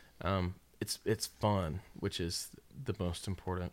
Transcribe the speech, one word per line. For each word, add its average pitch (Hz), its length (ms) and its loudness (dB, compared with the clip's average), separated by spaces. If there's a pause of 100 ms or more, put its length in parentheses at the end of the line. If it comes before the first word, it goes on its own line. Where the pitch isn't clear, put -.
(220)
um, 90 340 2 (240)
it's, - 260 -4
it's 107 220 2
fun, 95 520 2 (200)
which - 200 0
is 85 300 -2 (360)
the 107 140 0
most 87 280 0
important 90 460 -2